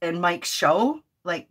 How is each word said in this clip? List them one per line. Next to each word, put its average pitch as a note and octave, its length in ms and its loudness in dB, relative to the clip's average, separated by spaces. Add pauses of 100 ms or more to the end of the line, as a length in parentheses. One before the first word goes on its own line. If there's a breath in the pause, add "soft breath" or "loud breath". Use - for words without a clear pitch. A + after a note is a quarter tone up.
and E3+ 180 -4
Mike's F3 300 -2
show, A3 500 2 (240)
like F3+ 260 -6